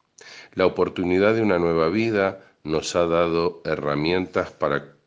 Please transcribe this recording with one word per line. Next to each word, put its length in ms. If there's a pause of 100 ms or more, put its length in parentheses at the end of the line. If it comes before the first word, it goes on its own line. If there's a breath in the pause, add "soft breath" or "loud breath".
(540 loud breath)
La 120
oportunidad 680
de 80
una 180
nueva 300
vida 520 (220 loud breath)
nos 320
ha 100
dado 600
herramientas 840
para 440 (120)